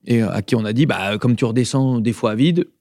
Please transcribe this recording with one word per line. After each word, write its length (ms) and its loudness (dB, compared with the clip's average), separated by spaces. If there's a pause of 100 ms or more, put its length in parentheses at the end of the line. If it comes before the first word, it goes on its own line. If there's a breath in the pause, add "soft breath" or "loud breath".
et, 180 2
euh, 80 -2
à 100 -2
qui 140 -2
on 100 0
a 80 -2
dit, « 140 2
Bah, 320 -2
comme 160 2
tu 100 0
redescends 540 0
des 140 0
fois 180 -4
à 40 -4
vide, 320 2 (140)